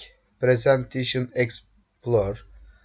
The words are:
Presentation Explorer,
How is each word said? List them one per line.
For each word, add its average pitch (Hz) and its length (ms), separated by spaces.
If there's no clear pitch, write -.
Presentation 127 920
Explorer, 113 1080